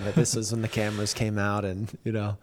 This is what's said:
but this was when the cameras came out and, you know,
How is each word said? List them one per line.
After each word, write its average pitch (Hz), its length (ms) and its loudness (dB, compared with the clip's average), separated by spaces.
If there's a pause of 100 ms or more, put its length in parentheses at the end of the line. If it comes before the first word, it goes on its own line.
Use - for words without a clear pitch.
but 101 120 -2
this 120 200 4
was 110 160 -2
when 113 120 0
the 110 40 0
cameras 104 460 0
came 107 240 0
out 101 260 2
and, 98 260 -4 (140)
you 110 80 -2
know, 104 320 0